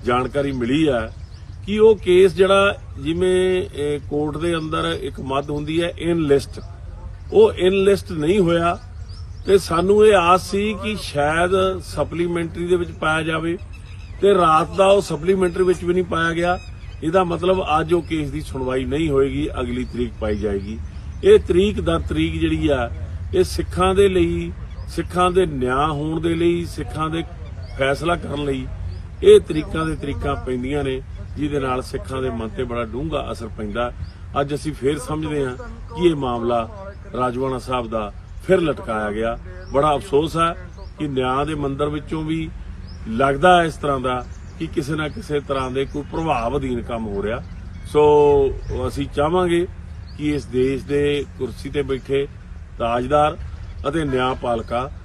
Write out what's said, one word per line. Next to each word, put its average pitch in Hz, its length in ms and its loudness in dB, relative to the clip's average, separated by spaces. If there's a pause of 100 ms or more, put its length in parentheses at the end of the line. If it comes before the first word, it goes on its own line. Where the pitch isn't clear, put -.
ਜਾਣਕਾਰੀ 127 460 0
ਮਿਲੀ 135 380 2
ਹੈ 117 240 -2 (520)
ਕਿ 208 140 -2
ਉਹ 220 160 10
ਕੇਸ 180 380 6
ਜਿਹੜਾ 196 480 4 (180)
ਜਿਵੇਂ, 185 640 2
ਅਹ, 143 360 -4 (100)
ਕੋਰਟ 147 280 -2
ਦੇ 170 180 0
ਅੰਦਰ 160 460 -2
ਇੱਕ 139 180 -8
ਮੱਦ 139 300 -2
ਹੁੰਦੀ 151 340 -2
ਹੈ 175 100 -2 (160)
in 170 80 2
list, 143 460 2 (720)
ਉਹ 214 180 10
in 190 400 4
list 185 220 0
ਨਹੀਂ 170 260 2
ਹੋਇਆ 170 400 4 (680)
ਤੇ 196 120 6
ਸਾਨੂੰ 190 500 6
ਇਹ 208 80 8
ਆਸ 175 360 6
ਸੀ 202 320 0
ਕਿ 214 180 -4
ਸ਼ਾਇਦ 180 800 2
ਸਪਲੀਮੈਂਟਰੀ 170 840 -4
ਦੇ 180 80 4
ਵਿੱਚ 170 160 -2
ਪਾਇਆ 156 300 0
ਜਾਵੇ 160 360 -2 (640)
ਤੇ 196 120 6
ਰਾਤ 165 420 4
ਦਾ 190 100 6
ਉਹ 196 160 8
ਸਪਲੀਮੈਂਟਰੀ 180 640 0
ਵਿੱਚ 180 200 2
ਵੀ 175 100 0
ਨਹੀਂ 180 100 2
ਪਾਇਆ 165 300 0
ਗਿਆ। 175 260 0 (440)
ਇਹਦਾ 185 200 4
ਮਤਲਬ 180 420 2 (140)
ਅੱਜ 160 140 2
ਉਹ 175 80 4
ਕੇਸ 151 300 -4
ਦੀ 151 100 -6
ਸੁਣਵਾਈ 131 440 -4
ਨਹੀਂ 147 240 0
ਹੋਏਗੀ, 139 400 2 (100)
ਅਗਲੀ 123 240 -2
ਤਰੀਕ 117 380 -4
ਪਾਈ 107 160 0
ਜਾਏਗੀ। 101 420 -4 (440)
ਇਹ 202 160 10
ਤਰੀਕ 190 420 2
ਦਰ 165 180 0
ਤਰੀਕ 160 420 -2
ਜਿਹੜੀ 156 260 0
ਆ, 123 240 0 (440)
ਇਹ 180 80 4
ਸਿੱਖਾਂ 185 520 0
ਦੇ 196 120 8
ਲਈ, 170 440 2 (360)
ਸਿੱਖਾਂ 180 440 0
ਦੇ 180 140 4
ਨਿਆਂ 135 420 0
ਹੋਣ 156 340 -2
ਦੇ 165 140 0
ਲਈ, 170 300 2
ਸਿੱਖਾਂ 156 440 -6
ਦੇ 165 140 -4 (560)
ਫੈਸਲਾ 143 360 0
ਕਰਨ 143 300 -6
ਲਈ 131 220 -4 (560)
ਇਹ 202 160 10
ਤਰੀਕਾਂ 160 460 -2
ਦੇ 156 100 -4
ਤਰੀਕਾਂ 143 400 -4
ਪੈਂਦੀਆਂ 131 480 -4
ਨੇ, 131 180 -4 (360)
ਜਿਹਦੇ 143 220 -2
ਨਾਲ 127 220 -2
ਸਿੱਖਾਂ 131 400 -6
ਦੇ 131 80 -2
ਮਨ 113 200 -6
ਤੇ 127 140 -6
ਬੜਾ 120 220 -4
ਡੂੰਘਾ 135 460 -6
ਅਸਰ 110 160 -8
ਪੈਂਦਾ। 110 460 -4 (480)
ਅੱਜ 143 120 -2
ਅਸੀਂ 143 200 -4
ਫੇਰ 143 260 0
ਸਮਝਦੇ 151 460 -4
ਹਾਂ 123 100 -6 (400)
ਕਿ 175 140 4
ਇਹ 156 60 2
ਮਾਮਲਾ 117 760 -2 (240)
ਰਾਜੋਆਣਾ 127 420 -2
ਸਾਹਿਬ 120 300 -4
ਦਾ 107 240 -4 (340)
ਫਿਰ 180 140 6
ਲਟਕਾਇਆ 110 500 -2
ਗਿਆ। 113 280 -2 (340)
ਬੜਾ 143 220 4
ਅਫਸੋਸ 143 420 0
ਹੈ 165 320 -2 (300)
ਕਿ 156 80 -4
ਨਿਆਂ 131 380 0
ਦੇ 156 100 -4
ਮੰਦਰ 143 340 -2
ਵਿੱਚੋਂ 156 340 -6
ਵੀ 160 260 -4 (600)
ਲੱਗਦਾ 139 520 6
ਹੈ 165 40 2
ਇਸ 151 80 -4
ਤਰ੍ਹਾਂ 143 260 -2
ਦਾ 123 260 -2 (340)
ਕਿ 165 80 -4
ਕਿਸੇ 156 280 -4
ਨਾ 151 140 -4
ਕਿਸੇ 147 300 -4
ਤਰ੍ਹਾਂ 135 320 -4
ਦੇ 135 140 -2
ਕੋਈ 143 260 -8
ਪ੍ਰਭਾਵ 143 460 -2
ਅਧੀਨ 127 240 -4
ਕੰਮ 113 260 -6
ਹੋ 98 160 -6
ਰਿਹਾ। 113 200 -6 (420)
ਸੋ 147 180 4 (840)
ਅਸੀਂ 135 280 -4
ਚਾਹਾਂਗੇ 170 520 2 (500)
ਕਿ 151 180 -2
ਇਸ 135 100 -4
ਦੇਸ਼ 127 380 0
ਦੇ 143 420 0 (120)
ਕੁਰਸੀ 131 320 -8
ਤੇ 143 120 -2
ਬੈਠੇ 135 460 -2 (520)
ਤਾਜਦਾਰ 127 580 2 (500)
ਅਤੇ 160 160 0
ਨਿਆਂਪਾਲਕਾ 127 880 -2 (140)